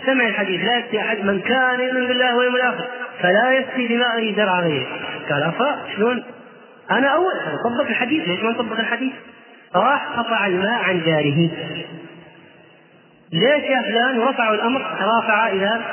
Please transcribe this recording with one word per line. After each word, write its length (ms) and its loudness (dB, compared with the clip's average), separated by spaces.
سمع 200 2
الحديث: 380 -2
"لا 140 0
يسقي 220 -4
أحد، 240 -4
من 160 2
كان 400 0
يؤمن 260 0
بالله 300 2
واليوم 200 2
الآخر 280 0
فلا 320 4
يسقي 340 0
بمائه 500 0
زرع 240 2
غيره". 260 0
قال: 120 0
"أفا 440 -2
شلون؟ 280 0
أنا 180 4
أول 240 2
أنا 220 -6
أطبق 340 0
الحديث، 400 0
ليش 140 -2
ما 80 2
نطبق 280 -4
الحديث؟". 340 -2
راح 440 2
قطع 280 0
الماء 360 0
عن 240 2
جاره. 440 4
"ليش 320 2
يا 180 0
فلان؟" 360 0
ورفعوا 360 2
الأمر، 260 0
رافع 480 2
إلى 320 0